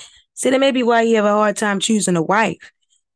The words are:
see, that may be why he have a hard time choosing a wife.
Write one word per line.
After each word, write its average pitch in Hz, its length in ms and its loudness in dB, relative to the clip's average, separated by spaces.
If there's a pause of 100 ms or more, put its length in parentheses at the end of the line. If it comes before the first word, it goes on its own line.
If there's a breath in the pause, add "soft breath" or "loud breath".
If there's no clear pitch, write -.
(320 loud breath)
see, - 160 -6
that 262 100 2
may 269 140 2
be 254 100 -2
why 226 220 2
he 226 80 0
have 214 140 2
a - 20 2
hard 208 300 0
time 202 200 -2
choosing 190 380 -2
a 165 60 0
wife. 202 500 -2 (440)